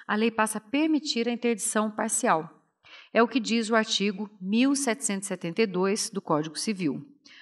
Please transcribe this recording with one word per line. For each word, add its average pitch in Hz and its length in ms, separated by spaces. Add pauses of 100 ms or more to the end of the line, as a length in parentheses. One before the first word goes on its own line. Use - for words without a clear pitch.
a 208 100
lei 226 140
passa 214 260
a 208 60
permitir 285 640
a 240 40
interdição 220 580
parcial. 214 640 (580)
É 220 100
o 226 60
que 233 100
diz 214 300
o 226 80
artigo 208 540 (100)
mil 233 340
setecentos 220 520
e - 20
setenta 180 340
e 220 40
dois 190 420
do 190 140
Código 156 360
Civil, 170 480 (360)